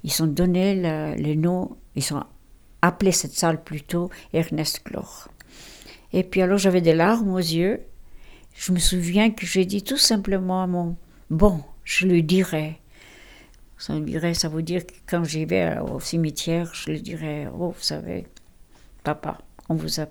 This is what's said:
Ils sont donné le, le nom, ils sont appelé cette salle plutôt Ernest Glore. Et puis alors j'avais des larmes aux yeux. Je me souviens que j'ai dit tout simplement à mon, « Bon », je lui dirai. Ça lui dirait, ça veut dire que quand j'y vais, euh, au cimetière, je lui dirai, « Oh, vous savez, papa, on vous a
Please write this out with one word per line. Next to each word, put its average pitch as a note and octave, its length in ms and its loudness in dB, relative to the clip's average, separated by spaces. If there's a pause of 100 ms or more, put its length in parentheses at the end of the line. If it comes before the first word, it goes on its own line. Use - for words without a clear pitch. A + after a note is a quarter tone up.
Ils D#3 80 -4
sont D#3+ 160 0
donné F3+ 480 2
le, D#3 440 -2
le D3+ 140 0
nom, F3 420 0 (200)
ils C#3+ 80 -2
sont C#3+ 180 -4 (600)
appelé F3 280 4
cette E3+ 220 -2
salle D#3+ 320 0
plutôt D#3+ 460 -4 (220)
Ernest D#3 540 -2
Glore. - 400 -12 (880)
Et F#3 100 2
puis F#3+ 180 0
alors F#3+ 180 4
j'avais F#3 220 4
des E3 140 6
larmes G3 380 4
aux F#3 60 0
yeux. E3+ 420 0 (760)
Je - 160 -6
me F3+ 80 4
souviens F3+ 540 4
que G3+ 120 -10
j'ai F#3 200 2
dit G3 180 -4
tout C4+ 140 -4
simplement F#3+ 680 2
à F#3 60 -2
mon, « F3 260 -2 (360)
Bon », E3 340 4 (180)
je - 240 0
lui F3 160 6
dirai. D#3+ 580 0 (960)
Ça - 180 -8
lui D#3 80 -2
dirait, D#3+ 320 -2
ça E3 140 -2
veut D#3+ 140 -4
dire E3+ 240 -4
que - 60 -20 (120)
quand E3+ 200 0
j'y D#3 220 -2
vais, E3+ 160 2
euh, E3 200 -2
au D#3 160 -6
cimetière, E3 760 -2
je - 200 -8
lui D3+ 100 -6
dirai, « D3+ 460 -8 (100)
Oh, F3 120 -4
vous - 120 -14
savez, E3 460 -6 (720)
papa, D3+ 360 -6 (300)
on D#3+ 60 0
vous D#3 240 -4
a D3+ 120 -4